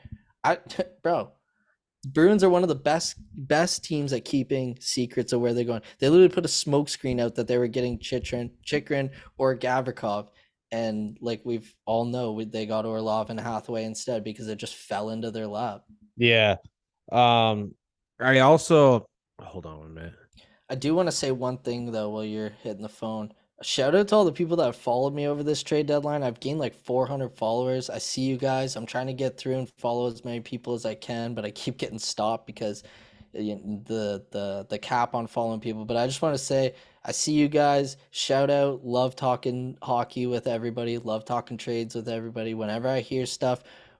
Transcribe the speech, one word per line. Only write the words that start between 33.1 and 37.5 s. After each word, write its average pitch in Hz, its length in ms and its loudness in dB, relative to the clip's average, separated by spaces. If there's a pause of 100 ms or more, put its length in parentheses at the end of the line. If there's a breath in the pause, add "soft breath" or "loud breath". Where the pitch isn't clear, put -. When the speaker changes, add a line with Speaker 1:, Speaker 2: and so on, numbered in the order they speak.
Speaker 1:
uh, - 20 -6
you 104 160 -4
know, 104 300 -8
the, 104 460 -4
the, 101 360 -6
the 107 120 -6
cap 120 340 0
on 117 140 -4
following 113 320 -2
people. 110 260 -6
But 120 120 -2
I 120 100 2
just 131 160 -4
wanna 147 160 0
say, 135 340 0 (300 soft breath)
I - 80 -6
see 151 220 -2
you 147 160 6
guys. 143 480 4 (120 soft breath)